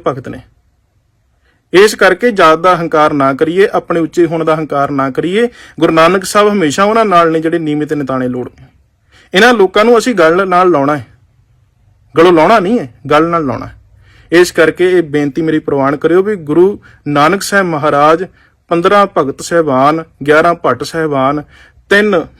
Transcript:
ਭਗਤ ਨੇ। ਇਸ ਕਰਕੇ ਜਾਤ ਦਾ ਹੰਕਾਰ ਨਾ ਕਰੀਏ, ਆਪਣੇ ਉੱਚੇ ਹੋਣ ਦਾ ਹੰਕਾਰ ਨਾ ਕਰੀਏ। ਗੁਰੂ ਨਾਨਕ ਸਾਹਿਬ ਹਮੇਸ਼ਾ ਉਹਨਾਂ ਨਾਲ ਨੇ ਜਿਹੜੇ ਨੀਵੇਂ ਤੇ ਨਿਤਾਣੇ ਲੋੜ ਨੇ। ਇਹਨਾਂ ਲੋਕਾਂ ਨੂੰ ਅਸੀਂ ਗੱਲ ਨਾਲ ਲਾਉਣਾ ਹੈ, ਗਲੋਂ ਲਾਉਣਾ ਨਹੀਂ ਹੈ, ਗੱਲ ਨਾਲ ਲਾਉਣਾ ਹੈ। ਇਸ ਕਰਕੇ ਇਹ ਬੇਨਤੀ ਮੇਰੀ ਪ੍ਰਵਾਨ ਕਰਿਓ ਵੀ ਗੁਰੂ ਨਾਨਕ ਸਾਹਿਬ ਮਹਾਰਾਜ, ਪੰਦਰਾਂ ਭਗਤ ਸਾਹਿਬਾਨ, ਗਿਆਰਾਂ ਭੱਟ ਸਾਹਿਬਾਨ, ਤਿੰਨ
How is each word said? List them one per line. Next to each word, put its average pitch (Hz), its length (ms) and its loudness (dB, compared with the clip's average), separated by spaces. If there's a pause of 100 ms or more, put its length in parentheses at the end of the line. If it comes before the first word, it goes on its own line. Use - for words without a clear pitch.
ਭਗਤ 131 220 -8
ਨੇ। 123 120 -14 (1300)
ਇਸ 208 220 4
ਕਰਕੇ 196 360 -2
ਜਾਤ 165 280 2
ਦਾ 180 160 2
ਹੰਕਾਰ 156 380 0
ਨਾ 139 200 0
ਕਰੀਏ, 160 400 0
ਆਪਣੇ 180 260 -2
ਉੱਚੇ 165 260 0
ਹੋਣ 160 200 -4
ਦਾ 156 100 0
ਹੰਕਾਰ 143 360 -4
ਨਾ 135 200 -2
ਕਰੀਏ। 180 360 -2 (320)
ਗੁਰੂ 165 140 0
ਨਾਨਕ 170 300 2
ਸਾਹਿਬ 208 260 2
ਹਮੇਸ਼ਾ 190 340 0
ਉਹਨਾਂ 220 220 2
ਨਾਲ 170 260 0
ਨੇ 160 80 -2
ਜਿਹੜੇ 165 200 -2
ਨੀਵੇਂ 151 280 -4
ਤੇ 151 80 -6
ਨਿਤਾਣੇ 131 320 -6
ਲੋੜ 123 220 -8 (120)
ਨੇ। - 60 -20 (680)
ਇਹਨਾਂ 226 200 4
ਲੋਕਾਂ 208 320 2
ਨੂੰ 240 120 4
ਅਸੀਂ 226 180 -2
ਗੱਲ 180 340 2
ਨਾਲ 180 220 2
ਲਾਉਣਾ 147 260 0
ਹੈ, 120 100 -12 (1080)
ਗਲੋਂ 175 160 4
ਲਾਉਣਾ 175 260 2
ਨਹੀਂ 202 200 -2
ਹੈ, 139 140 -12 (180)
ਗੱਲ 156 160 2
ਨਾਲ 165 180 -2
ਲਾਉਣਾ 120 220 -8
ਹੈ। - 140 -20 (500)
ਇਸ 175 200 4
ਕਰਕੇ 170 400 0
ਇਹ 180 120 2
ਬੇਨਤੀ 147 380 -4
ਮੇਰੀ 156 180 -2
ਪ੍ਰਵਾਨ 143 380 -2
ਕਰਿਓ 165 260 0
ਵੀ 208 120 -4
ਗੁਰੂ 170 440 0 (280)
ਨਾਨਕ 151 340 0
ਸਾਹਿਬ 196 260 -2
ਮਹਾਰਾਜ, 151 580 2 (420)
ਪੰਦਰਾਂ 190 400 0 (100)
ਭਗਤ 135 240 -4
ਸਾਹਿਬਾਨ, 151 600 0 (240)
ਗਿਆਰਾਂ 160 260 2
ਭੱਟ 151 300 -4
ਸਾਹਿਬਾਨ, 143 600 -4 (460)
ਤਿੰਨ 202 380 0 (120)